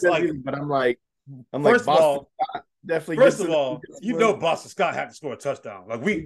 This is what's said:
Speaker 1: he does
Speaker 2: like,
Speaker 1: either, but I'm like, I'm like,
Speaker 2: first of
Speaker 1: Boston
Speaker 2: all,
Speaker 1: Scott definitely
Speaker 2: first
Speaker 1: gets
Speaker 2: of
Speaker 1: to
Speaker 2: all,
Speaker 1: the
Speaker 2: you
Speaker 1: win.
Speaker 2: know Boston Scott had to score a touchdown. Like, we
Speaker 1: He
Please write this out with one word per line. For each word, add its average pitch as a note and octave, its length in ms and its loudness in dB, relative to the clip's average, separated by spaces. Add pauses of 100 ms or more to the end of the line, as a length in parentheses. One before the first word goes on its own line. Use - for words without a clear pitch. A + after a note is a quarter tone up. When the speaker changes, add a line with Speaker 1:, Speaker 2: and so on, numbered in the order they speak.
Speaker 1:
he F3 60 4
does - 60 6
Speaker 2:
like, D#3+ 100 0
Speaker 1:
either, D3+ 180 -4
but C3+ 140 -6
I'm D3 140 -6
like, C3 280 2 (540)
I'm C#3 100 -4
like, A3 120 6
Speaker 2:
first A#3+ 80 2
of - 40 -6
Speaker 1:
Boston D#3 200 6
Speaker 2:
all, C#3+ 240 -2 (120)
Speaker 1:
Scott - 220 -8 (220)
definitely D#3+ 300 -4
Speaker 2:
first C4 200 6
Speaker 1:
gets G#3 60 -10
Speaker 2:
of F3 60 -2
Speaker 1:
to D#3+ 80 0
Speaker 2:
all, C3 260 -2
Speaker 1:
the - 180 -20
Speaker 2:
you A3 140 -6
Speaker 1:
win. F#3+ 80 -4
Speaker 2:
know G#3+ 140 2
Boston D#3 340 -2
Scott E3 240 -2
had C#3 160 -6
to - 40 -20
score C3 200 -10
a - 20 -12
touchdown. G#2+ 500 -10
Like, A2+ 140 -8
we F#3+ 140 -2
Speaker 1:
He D#3+ 120 -4